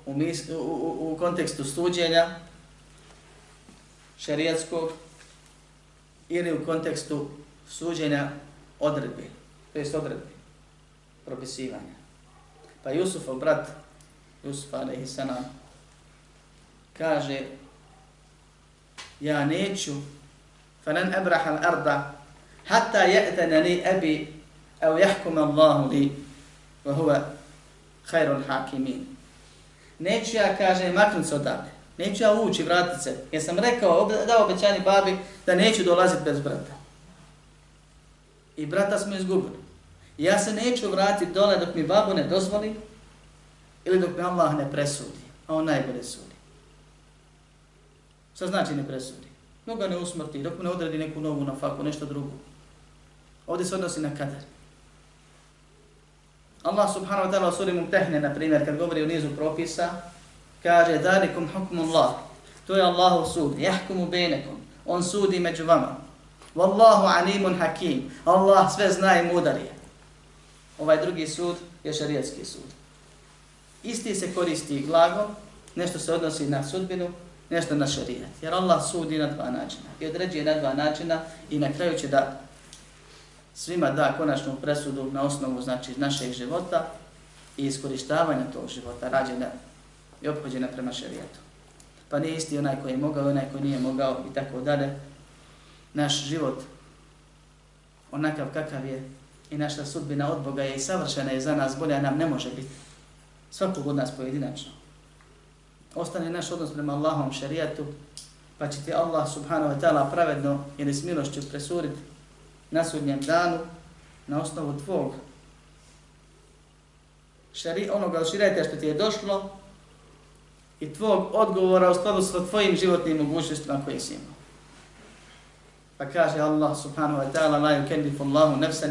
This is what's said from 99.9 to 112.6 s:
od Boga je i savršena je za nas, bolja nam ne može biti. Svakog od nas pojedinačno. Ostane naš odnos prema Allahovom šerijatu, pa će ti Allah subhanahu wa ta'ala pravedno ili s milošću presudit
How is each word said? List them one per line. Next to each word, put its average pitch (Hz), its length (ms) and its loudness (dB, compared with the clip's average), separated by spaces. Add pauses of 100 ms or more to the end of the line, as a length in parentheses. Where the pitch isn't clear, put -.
od 143 120 -4
Boga 139 180 -4
je 135 120 -4
i 135 60 -6
savršena 139 500 -4
je 131 100 -2
za 147 160 0
nas, 135 220 -2
bolja 143 240 0
nam 139 160 0
ne 165 80 2
može 131 240 -2
biti. 117 240 -12 (760)
Svakog 185 360 -4
od 143 100 0
nas 131 200 -2
pojedinačno. 131 560 -8 (1200)
Ostane 165 360 -6
naš 170 220 -6
odnos 160 200 -6
prema 147 220 -4
Allahovom 147 380 0
šerijatu, 147 540 -6 (720)
pa 143 100 -6
će - 160 -8
ti 160 80 -6
Allah 160 400 0
subhanahu 151 420 -2
wa 143 60 -4
ta'ala 151 300 4
pravedno 143 540 0 (140)
ili 143 160 -2
s 143 100 -6
milošću 143 460 -4
presudit 147 420 -6 (760)